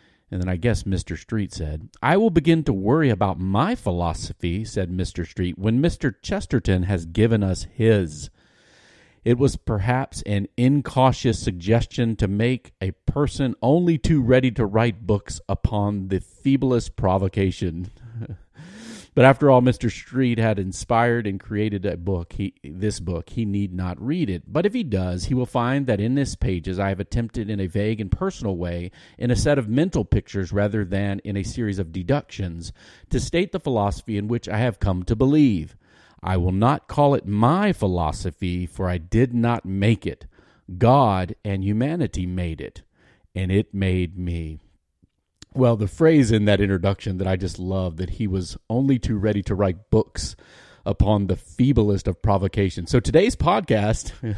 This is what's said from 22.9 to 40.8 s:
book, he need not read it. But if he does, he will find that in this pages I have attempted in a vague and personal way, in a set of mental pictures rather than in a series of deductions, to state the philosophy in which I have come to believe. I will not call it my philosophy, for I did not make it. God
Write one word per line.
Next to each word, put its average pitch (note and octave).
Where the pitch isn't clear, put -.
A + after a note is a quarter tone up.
book, E2+
he A2+
need G2+
not F2+
read C#3
it. F2+
But D#3
if G#3
he A#3+
does, F#2
he -
will B2
find B2+
that G#2+
in A#2
this C#3
pages F#2
I G2
have F#2+
attempted A2+
in G#2
a F#2+
vague G#2
and G2
personal A#2+
way, F2
in B2
a A#2+
set C#3+
of A2+
mental B2+
pictures F#2+
rather G2+
than G2
in G2+
a G2
series G#2+
of E2
deductions, F2
to B2+
state F3+
the F#3+
philosophy G#2
in G#2
which A#2
I G#2
have A#2
come F2+
to A2
believe. C3
I F#2
will F2+
not A2+
call C#3+
it -
my C#3
philosophy, F2+
for F2+
I F2+
did A#2
not A#2
make G2
it. -
God G#2+